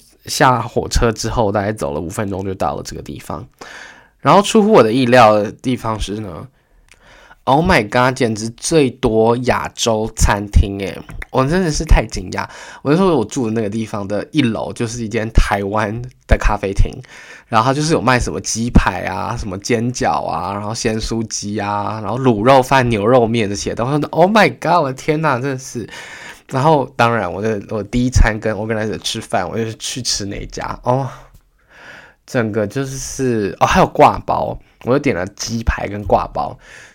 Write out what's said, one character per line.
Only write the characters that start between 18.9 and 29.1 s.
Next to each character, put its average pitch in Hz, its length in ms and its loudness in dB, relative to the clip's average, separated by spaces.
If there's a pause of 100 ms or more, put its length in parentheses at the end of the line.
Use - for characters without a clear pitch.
啊、 92 320 -6
什 117 100 -8
么 98 120 -8
煎 117 340 -2
饺 95 340 -2
啊、 85 260 -4
然 101 100 -6
后 104 120 -6
咸 110 240 -2
酥 113 280 -4
鸡 104 320 -8
啊、 104 440 -4
然 98 80 -6
后 117 80 -4
卤 120 260 2
肉 131 180 8
饭、 127 260 2
牛 107 180 0
肉 120 200 6
面 113 220 0
这 101 60 -4
些。 98 200 -6
然 113 120 -4
后， 147 120 -2 (120)
Oh 180 200 4
my 202 200 4
God！ 160 320 0
我 139 60 -2
的 131 60 -6
天 151 260 -2
哪， 143 180 0
真 139 140 -4
的 131 60 -6
是。 123 300 -10 (600)
然 131 140 -2
后 147 340 4
当 117 180 4
然 98 160 -2
我 90 120 -6
的， 110 260 -2
我 107 140 -6
第 120 240 -2
一 127 40 0
餐 107 300 2
跟 110 140 -2
organizer 107 440 -4
吃 - 220 -8